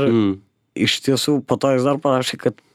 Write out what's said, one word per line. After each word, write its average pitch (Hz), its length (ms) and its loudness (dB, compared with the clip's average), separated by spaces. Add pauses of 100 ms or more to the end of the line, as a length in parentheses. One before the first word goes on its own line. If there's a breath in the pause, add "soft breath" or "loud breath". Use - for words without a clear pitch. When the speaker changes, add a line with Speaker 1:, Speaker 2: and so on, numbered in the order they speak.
(100)
Speaker 1:
Mm. 101 300 2 (360)
Speaker 2:
iš - 240 0
tiesų, 135 420 0
po 123 140 -2
to 139 160 0
jis 127 120 0
dar 143 120 0
parašė, 131 420 -2
kad 113 160 -2 (200)